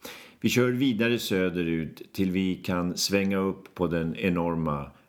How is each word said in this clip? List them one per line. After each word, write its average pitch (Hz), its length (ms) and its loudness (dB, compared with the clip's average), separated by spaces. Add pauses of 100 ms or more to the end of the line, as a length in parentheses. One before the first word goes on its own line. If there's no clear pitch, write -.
(400)
Vi 117 80 0
kör 123 220 4
vidare 120 480 2
söderut 87 840 0 (100)
till 95 180 0
vi 92 240 0
kan 90 420 -2
svänga 98 420 0
upp 95 360 -2
på 87 120 2
den 82 300 -2
enorma 82 760 0 (180)